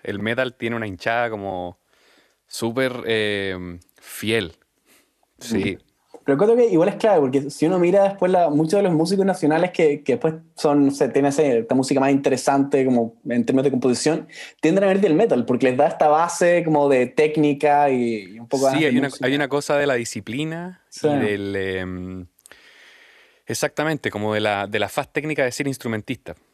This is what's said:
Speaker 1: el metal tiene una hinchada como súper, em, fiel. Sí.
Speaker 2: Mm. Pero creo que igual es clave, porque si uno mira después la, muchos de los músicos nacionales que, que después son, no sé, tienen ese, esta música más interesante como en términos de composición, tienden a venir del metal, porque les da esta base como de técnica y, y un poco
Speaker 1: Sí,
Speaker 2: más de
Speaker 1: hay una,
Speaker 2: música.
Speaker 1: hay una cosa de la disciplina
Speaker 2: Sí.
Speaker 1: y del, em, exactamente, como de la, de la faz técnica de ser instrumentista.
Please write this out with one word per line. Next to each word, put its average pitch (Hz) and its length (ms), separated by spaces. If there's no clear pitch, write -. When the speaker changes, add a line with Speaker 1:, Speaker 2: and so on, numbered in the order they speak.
Speaker 1:
el 101 160
metal 117 360
tiene 117 200
una 113 100
hinchada 113 440
como 95 500
súper, 123 460
em, 98 720
fiel. 104 520
Sí. 98 380
Speaker 2:
Mm. - 140
Pero 139 120
creo 214 200
que 240 100
igual 185 220
es 202 60
clave, 202 260
porque 135 280
si - 160
uno 185 140
mira 180 240
después 196 280
la, 175 180
muchos 151 240
de 202 100
los 185 100
músicos 180 320
nacionales 175 460
que, 151 320
que 127 100
después 160 220
son, 143 320
no 135 40
sé, 139 180
tienen 143 200
ese, 139 300
esta 117 140
música 131 260
más 135 120
interesante 139 760
como 120 300
en 120 180
términos 131 180
de 139 80
composición, 131 560
tienden 185 220
a 202 40
venir 190 140
del 175 140
metal, 151 300
porque 123 240
les 127 80
da 139 100
esta 151 220
base 170 540
como 147 260
de 127 180
técnica 147 800
y, 117 460
y 113 40
un 117 80
poco 135 200
Speaker 1:
Sí, 135 60
Speaker 2:
más 147 80
de 151 60
Speaker 1:
hay 123 100
una, 135 100
Speaker 2:
música. - 180
Speaker 1:
hay 135 100
una 143 120
cosa 143 300
de 143 100
la 135 80
disciplina 156 920
Speaker 2:
Sí. - 180
Speaker 1:
y 147 100
del, 101 380
em, 92 720
exactamente, 147 680
como 107 220
de 107 80
la, 101 260
de 104 120
la 101 100
faz - 220
técnica 151 320
de 123 80
ser 139 160
instrumentista. 117 680